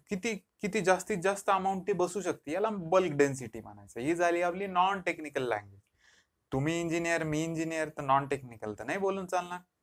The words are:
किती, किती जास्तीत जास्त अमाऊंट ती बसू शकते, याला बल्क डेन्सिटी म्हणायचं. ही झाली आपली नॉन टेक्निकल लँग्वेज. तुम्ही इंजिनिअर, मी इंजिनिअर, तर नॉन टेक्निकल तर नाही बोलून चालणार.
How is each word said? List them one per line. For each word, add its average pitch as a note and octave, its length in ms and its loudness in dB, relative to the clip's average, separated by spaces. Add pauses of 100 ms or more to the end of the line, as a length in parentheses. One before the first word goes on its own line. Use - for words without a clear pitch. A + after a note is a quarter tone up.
किती, G#3 260 -2 (260)
किती G#3 200 0
जास्तीत F#3 420 2
जास्त G3 260 0
अमाऊंट F#3+ 380 2
ती G#3 60 2
बसू F3+ 280 0
शकते, D#3+ 300 -4
याला G3+ 180 0
बल्क F3+ 480 2
डेन्सिटी C3 420 2
म्हणायचं. G#2 400 -14
ही D3+ 160 0
झाली F3 260 2
आपली F3+ 260 -2
नॉन F#3 340 2
टेक्निकल D3+ 460 -4
लँग्वेज. G2+ 320 -4 (720)
तुम्ही D3+ 300 0
इंजिनिअर, E3+ 420 0
मी D#3 200 0
इंजिनिअर, D#3+ 460 -2
तर D3 140 -8
नॉन C#3 240 4
टेक्निकल A#2+ 520 -6
तर A2 40 -6
नाही D#3+ 160 -4
बोलून F#3+ 260 0
चालणार. F3+ 340 -4 (220)